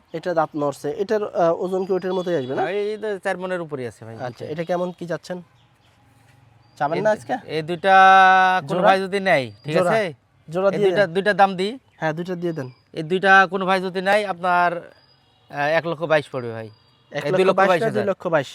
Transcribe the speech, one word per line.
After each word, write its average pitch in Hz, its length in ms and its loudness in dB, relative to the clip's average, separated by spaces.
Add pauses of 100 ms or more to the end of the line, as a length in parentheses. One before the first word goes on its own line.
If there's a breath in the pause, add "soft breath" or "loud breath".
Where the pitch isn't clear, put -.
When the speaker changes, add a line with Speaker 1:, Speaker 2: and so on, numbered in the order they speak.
(140)
Speaker 1:
এটা 170 200 -6
দাঁত 156 220 0
নড়ছে। 143 360 -4
এটার, 208 320 -2
আহ, 175 400 0
ওজন 190 220 -4
কি 190 80 -4
ওটার 185 200 -4
মতোই 180 220 -2
আসবে 135 200 -4
না? 175 140 -2
Speaker 2:
এই 208 280 -6
তো 208 220 -6
চার 190 180 -4
মণের 185 240 -6
উপরে 147 260 -10
আছে 110 180 -16
ভাই। 113 100 -16
Speaker 1:
আচ্ছা, 123 300 -12
এটা 156 180 -8
কেমন 180 280 -4
কি 175 160 -14
চাচ্ছেন? 175 340 -8 (1400)
চাবেন 151 200 -2
Speaker 2:
এই 185 40 -2
Speaker 1:
না 214 140 2
Speaker 2:
দু-, 214 40 -10
Speaker 1:
আজকে? - 140 -8 (140)
Speaker 2:
এই 156 140 -6
দুইটা 175 340 2 (720)
কোনো 165 120 -2
Speaker 1:
জোড়া? 190 100 6
Speaker 2:
ভাই 196 120 4
যদি 196 180 -4
নেয়, 156 320 0 (120)
ঠিক 151 140 -2
Speaker 1:
জোড়া। 175 140 2
Speaker 2:
আছে? 208 220 0 (360)
Speaker 1:
জোড়া 185 200 0
Speaker 2:
এই 170 80 0
Speaker 1:
দিয়ে 196 120 2
Speaker 2:
দুইটা, 190 160 2
Speaker 1:
দেন। 165 80 -8
Speaker 2:
দুইটা 196 200 0
দাম 196 220 4
দিই। 202 240 -6 (180)
Speaker 1:
হ্যাঁ, 156 160 -2
দুইটা 175 220 -6
দিয়ে 170 180 -6
দেন। 135 160 -8 (240)
Speaker 2:
এই 165 100 -8
দুইটা 190 480 4
কোনো 190 140 -4
ভাই 185 160 2
যদি 185 200 -6
নেয়, 202 240 2
আপনার, 175 520 0
আহ, - 800 -18
এক 151 300 0
লক্ষ 165 160 -6
বাইশ 151 280 0
পড়বে 120 200 -8
ভাই। 113 140 -10
এই 107 60 -18 (400)
Speaker 1:
এক 143 140 -8
লক্ষ - 0 -
বাইশ 147 60 0
না, 185 60 2
Speaker 2:
দুই 190 80 2
লক্ষ 190 120 2
বাইশ 196 260 2
হাজার। 208 200 -2
Speaker 1:
দুই 202 60 -2
লক্ষ 185 180 -6
বাইশ? 156 280 0